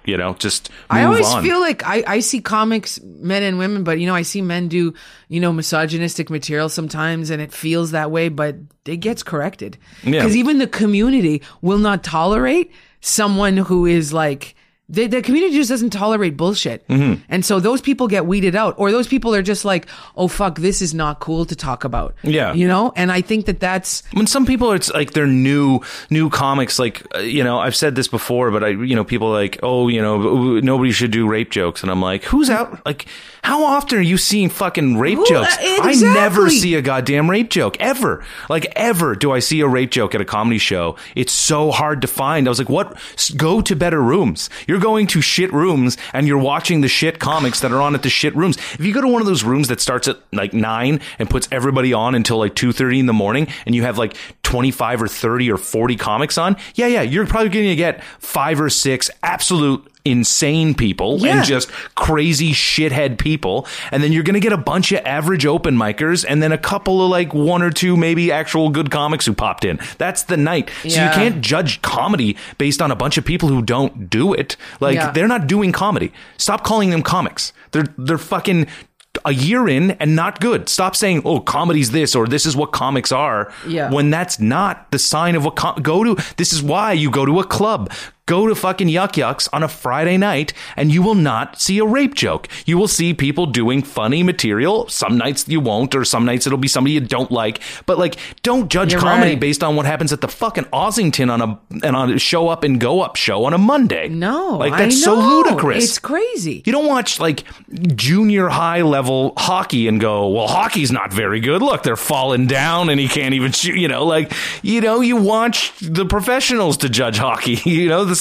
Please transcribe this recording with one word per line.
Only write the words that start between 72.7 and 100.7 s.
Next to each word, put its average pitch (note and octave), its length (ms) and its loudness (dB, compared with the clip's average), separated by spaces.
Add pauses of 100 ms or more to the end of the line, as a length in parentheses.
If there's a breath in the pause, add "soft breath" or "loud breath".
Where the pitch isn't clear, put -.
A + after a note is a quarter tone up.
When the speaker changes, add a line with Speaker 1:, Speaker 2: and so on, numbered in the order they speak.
Speaker 1:
on D3 80 2
a B2 60 -2
bunch B2+ 200 -2
of D3+ 80 -2
people E3+ 240 0
who C3 140 4
don't A#2+ 480 -2
do D3+ 240 2
it. - 220 -4 (240 loud breath)
Like, C#3 160 2
Speaker 2:
Yeah. D#3 160 0
Speaker 1:
they're E3 160 2
not A#3 180 0
doing F#3+ 260 2
comedy. F3+ 400 0 (240 loud breath)
Stop - 280 -2
calling G#3 260 2
them E3 120 0
comics. - 500 -2 (180 loud breath)
They're, D3+ 160 0 (100)
they're C#3+ 220 -2
fucking F3 480 0 (580 loud breath)
a D3 80 0
year F#3+ 360 2
in E3 320 2
and D#3 160 2
not F3+ 240 -2
good. G#3+ 280 0
Stop F#3+ 280 -2
saying, F#3 280 0
"Oh, F3 140 0
comedy's D3+ 520 0
this," D3 260 0
or, A2+ 100 2
"This C#3 200 0
is C#3+ 100 -2
what D3 160 -2
comics C3 400 -2
are," B2+ 400 0 (160 loud breath)
Speaker 2:
Yeah. D3+ 220 -4
Speaker 1:
when C#3+ 200 2
that's E3 300 -2
not E3 500 0
the C#3 80 0
sign E3+ 380 0
of C#3+ 80 0
what D#3 100 -2
com-, - 280 -2
go D#3+ 200 2
to, A#3 140 2 (220 loud breath)
this F3 140 0
is D#3 100 -2
why F#3+ 300 0
you D3+ 180 0
go C3+ 160 0
to D3+ 120 2
a F#3+ 60 0
club. G3+ 460 -2 (340 loud breath)
Go F#3 220 2
to A3 80 2
fucking F#3 320 -2
Yuck F3+ 280 0
Yucks A#2+ 380 -2
on D3+ 120 0
a D3+ 40 -2
Friday D#3 480 -2
night D#3+ 360 0 (240 loud breath)
and D3 180 2
you F3+ 80 4
will G#3+ 140 4
not C#3 440 0
see G3 200 0
a G#3+ 40 2
rape C4+ 300 2
joke. F2 320 -2 (180 loud breath)
You E3+ 140 2
will G#3 80 4
see F3 260 0
people C#3+ 340 0
doing B2 360 0
funny B2+ 400 0
material. F3 640 0
Some A2+ 300 0
nights C3+ 300 -2
you D#3+ 100 0
won't, B2 380 0
or C3 80 0
some A#2 200 0
nights B2 220 0
it'll C3+ 100 0
be C3+ 120 -2
somebody C3+ 240 2
you D#3 80 0
don't B2+ 320 -4
like. A2 260 -2 (260 loud breath)
But, C#4 140 2
like, F3 180 0 (280 loud breath)
don't B3 260 0
judge F3 220 2
Speaker 2:
You're F3+ 80 2
Speaker 1:
comedy F3 320 4
Speaker 2:
right. C3 80 -2
Speaker 1:
based C#3+ 240 0
on D3+ 100 2
what D3 120 0
happens D3+ 260 -2
at D3 80 -4
the C3 80 -2
fucking G#3 440 -4